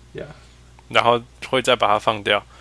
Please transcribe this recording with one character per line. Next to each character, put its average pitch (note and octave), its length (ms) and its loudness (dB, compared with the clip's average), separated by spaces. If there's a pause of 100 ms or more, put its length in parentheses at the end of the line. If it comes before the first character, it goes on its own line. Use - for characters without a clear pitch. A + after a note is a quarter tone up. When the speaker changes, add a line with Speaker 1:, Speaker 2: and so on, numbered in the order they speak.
(140)
Speaker 1:
Yeah。 - 140 -14 (640)
Speaker 2:
然 A2 140 2
后 A#2+ 160 2 (300)
会 C3 140 0
再 B2+ 120 2
把 G#2+ 120 0
他 G#2 100 2
放 G#2+ 240 -2
掉， G#2 240 -2 (160)